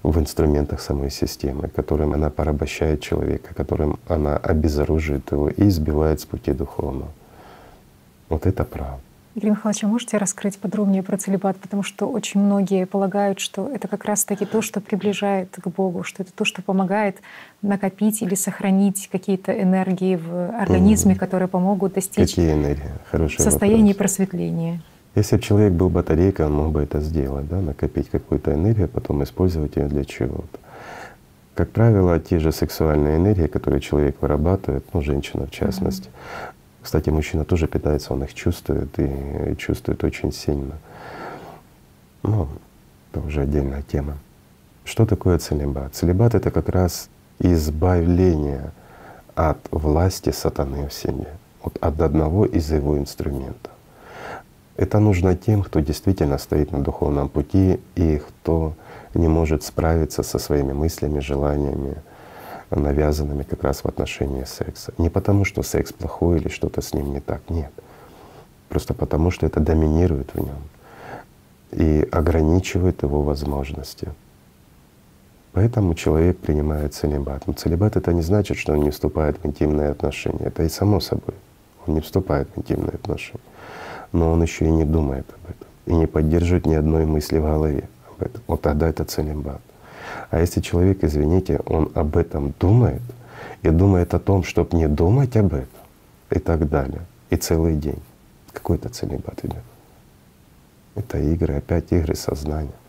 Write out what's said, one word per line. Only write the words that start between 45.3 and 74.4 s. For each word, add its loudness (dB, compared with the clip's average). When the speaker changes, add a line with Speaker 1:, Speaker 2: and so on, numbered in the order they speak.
Speaker 1:
целибат? -4
Целибат — 4
это 2
как 0
раз 0
избавление 2
от 2
власти 2
сатаны -4
в -10
семье, -6
вот -6
от -2
одного 2
из -2
его 2
инструментов. -6
Это 2
нужно 4
тем, 2
кто 0
действительно 0
стоит 0
на -2
духовном -2
пути 2
и 2
кто -2
не 4
может 2
справиться 0
со -4
своими 0
мыслями, -2
желаниями, -2
навязанными 0
как -6
раз -2
в -4
отношении -4
секса. -12
Не 2
потому, 2
что -4
секс -2
плохой 0
или -2
что-то -4
с -8
ним -4
не -6
так, -6
нет. -4
Просто -2
потому, 2
что -2
это 0
доминирует 2
в -4
нём -6
и 2
ограничивает 2
его 0
возможности. -4